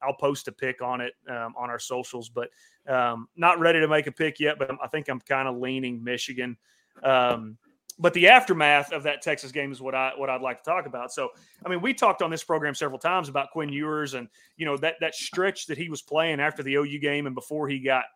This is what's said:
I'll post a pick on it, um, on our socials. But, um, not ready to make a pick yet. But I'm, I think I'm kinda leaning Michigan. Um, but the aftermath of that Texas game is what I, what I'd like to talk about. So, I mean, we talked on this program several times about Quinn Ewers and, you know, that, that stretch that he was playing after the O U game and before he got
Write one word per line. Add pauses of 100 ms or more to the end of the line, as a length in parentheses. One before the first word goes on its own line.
I'll
post
a
pick
on
it, (180)
um,
on
our
socials.
But, (440)
um,
not
ready
to
make
a
pick
yet.
But
I'm,
I
think
I'm
kinda
leaning
Michigan. (480)
Um, (420)
but
the
aftermath
of
that
Texas
game
is
what
I,
what
I'd
like
to
talk
about.
So, (360)
I
mean,
we
talked
on
this
program
several
times
about
Quinn
Ewers
and, (280)
you
know,
that,
that
stretch
that
he
was
playing
after
the
O
U
game
and
before
he
got (120)